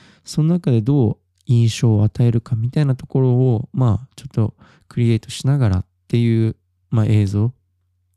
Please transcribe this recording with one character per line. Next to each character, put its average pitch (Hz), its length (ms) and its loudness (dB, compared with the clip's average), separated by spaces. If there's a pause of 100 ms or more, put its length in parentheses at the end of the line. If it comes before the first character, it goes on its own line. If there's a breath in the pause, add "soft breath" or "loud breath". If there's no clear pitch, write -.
(240 soft breath)
そ - 180 -4
の 156 60 0
中 170 220 -2
で 117 120 2
ど 123 300 2
う - 40 -10 (300)
印 117 340 0
象 113 160 4
を 104 80 2
与 120 200 0
え 120 60 2
る 113 100 0
か - 160 -6
み 117 140 -4
た 156 100 -2
い 147 60 2
な 131 100 0
と - 100 -14
こ - 140 -2
ろ 131 140 2
を、 123 380 0
ま 123 340 0
あ、 - 100 -20
ち - 60 -20
ょ - 40 -16
っ - 20 -16
と - 260 -4 (340 soft breath)
ク - 120 -6
リ 117 100 2
エ 113 40 2
イ 110 60 -2
ト - 100 -18
し - 160 -8
な 143 120 0
が 123 100 2
ら 95 100 0
っ - 80 -6 (220)
て 120 100 0
い 113 300 2
う、 110 80 -6 (340)
ま 113 120 0
あ、 107 40 0
映 107 200 2
像 104 280 -2 (640)